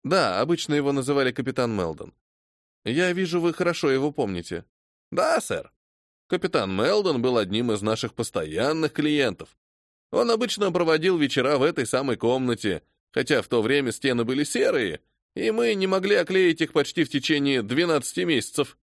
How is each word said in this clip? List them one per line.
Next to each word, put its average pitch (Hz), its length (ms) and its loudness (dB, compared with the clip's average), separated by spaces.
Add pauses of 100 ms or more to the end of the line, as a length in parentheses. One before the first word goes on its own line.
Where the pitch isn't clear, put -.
«Да, 110 360 2
обычно 156 340 0
его 143 180 2
называли 135 400 0
капитан 120 420 -2
Мелдон». 82 400 -6 (720)
«Я 170 280 0
вижу, 175 280 -2
вы 165 120 0
хорошо 170 380 0
его 135 220 0
помните». 90 520 -4 (460)
Да, 311 300 2
сэр. - 320 -6 (560)
Капитан 151 460 -2
Мелдон 160 460 2
был 123 160 2
одним 110 360 0
из 101 100 -2
наших 110 320 -2
постоянных 117 760 -2
клиентов. 147 640 -2 (540)
Он 240 200 0
обычно 214 420 0
проводил 165 460 2
вечера 139 400 2
в 127 40 4
этой 147 240 0
самой 131 300 0
комнате, 117 680 0 (300)
хотя 127 300 2
в - 60 -12
то 120 140 2
время 127 300 0
стены 120 320 0
были 131 200 -2
серые, 135 560 -2 (340)
и 220 160 -2
мы 226 240 0
не 190 120 0
могли 190 300 2
оклеить 185 440 2
их 156 120 -2
почти 147 320 0
в 120 60 -4
течение 139 520 0
двенадцати 151 580 0
месяцев. 147 560 -2 (120)